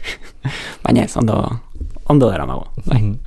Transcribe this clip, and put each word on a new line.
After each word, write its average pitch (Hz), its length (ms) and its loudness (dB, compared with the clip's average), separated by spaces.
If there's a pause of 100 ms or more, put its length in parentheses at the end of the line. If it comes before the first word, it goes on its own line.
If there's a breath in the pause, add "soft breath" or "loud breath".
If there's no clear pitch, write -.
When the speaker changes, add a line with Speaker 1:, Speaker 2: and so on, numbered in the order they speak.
(360 loud breath)
Speaker 1:
<laughs> - 500 -8
baina - 180 4
ez, - 140 -4
ondo, 110 240 2 (640)
ondo 139 260 6
daramago, 69 380 -4 (160)
bai. 120 160 4
Speaker 2:
Mhm. 104 260 0